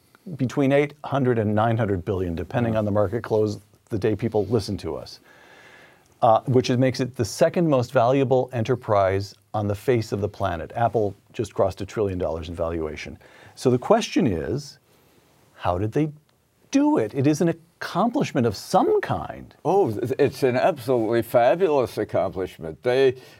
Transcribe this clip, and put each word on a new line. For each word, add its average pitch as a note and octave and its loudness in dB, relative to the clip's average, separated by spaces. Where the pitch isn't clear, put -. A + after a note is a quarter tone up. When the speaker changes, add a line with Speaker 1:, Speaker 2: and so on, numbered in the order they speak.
Speaker 1:
between C3+ 0
eight D3 2
hundred B2+ 0
and G#2+ 0
nine A2+ 2
hundred G2+ -2
billion, F#2 -2
depending A2+ -2
Speaker 2:
Mm. A2 0
Speaker 1:
on G#2+ 0
the G#2 -2
market G#2 0
close G#2+ 0
the A2+ -4
day G#2+ 0
people G#2 -2
listen G#2+ -2
to D#2 -8
us, B1 -14
uh, A2 6
which B2+ 2
is, B2 0
makes C3 0
it B2 -6
the A#2+ -2
second E3 0
most B2+ 0
valuable B2+ 2
enterprise G2+ 0
on G#2+ -2
the G2+ 0
face A2+ 0
of G#2 -4
the G2+ -2
planet. E2+ -6
Apple A2 0
just - -8
crossed G2 -2
a G2+ -8
trillion G2 -4
dollars E2 -4
in F2 -10
valuation. D#2+ -6
So - 0
the B2 4
question G#3+ 2
is, F2 -4
how F2+ -2
did G#2+ -2
they D3+ -2
do D4 2
it. A2 -2
It C3+ 2
is D3+ 2
an F3 2
accomplishment E3 -2
of G#2+ 0
some F#4+ 2
kind. A#2 -8
Speaker 2:
Oh, F3 4
th-, A#2 -4
it's C#3 2
an B2 2
absolutely A#2+ 0
fabulous C#3 2
accomplishment. F#2 -4
They, B2+ 2